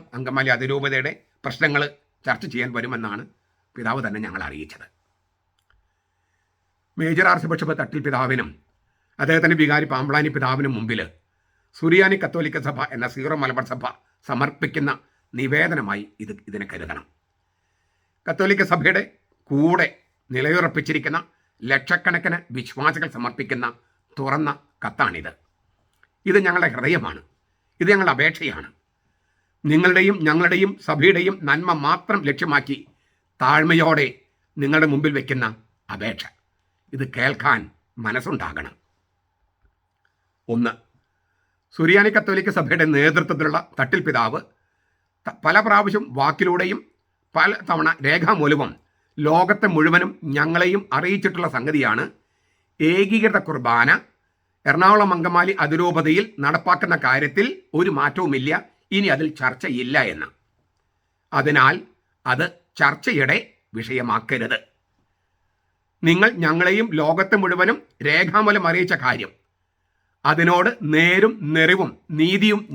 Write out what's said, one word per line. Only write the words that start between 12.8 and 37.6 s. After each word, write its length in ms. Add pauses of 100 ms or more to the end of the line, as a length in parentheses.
എന്ന 180
സീറോ 280
മലബാർ 320
സഭ 120 (420)
സമർപ്പിക്കുന്ന 640 (420)
നിവേദനമായി 720 (200)
ഇത്, 100 (140)
ഇതിനെ 240
കരുതണം. 340 (1200)
കത്തോലിക്ക 440
സഭയുടെ 300 (480)
കൂടെ 380 (420)
നിലയുറപ്പിച്ചിരിക്കുന്ന 880 (420)
ലക്ഷക്കണക്കിന് 760 (200)
വിശ്വാസികൾ 580
സമർപ്പിക്കുന്ന 500 (520)
തുറന്ന 320 (340)
കത്താണിത്. 480 (920)
ഇത് 200
ഞങ്ങളുടെ 300
ഹൃദയമാണ്, 460 (600)
ഇത് 100
ഞങ്ങളുടെ 240
അപേക്ഷയാണ്. 540 (960)
നിങ്ങളുടെയും 540 (100)
ഞങ്ങളുടെയും 440 (160)
സഭയുടെയും 500 (120)
നന്മ 220 (140)
മാത്രം 440
ലക്ഷ്യമാക്കി 480 (600)
താഴ്മയോടെ 680 (500)
നിങ്ങളുടെ 360
മുമ്പിൽ 240
വയ്ക്കുന്ന 280 (500)
അപേക്ഷ. 300 (680)
ഇത് 120 (100)
കേൾക്കാൻ 440 (460)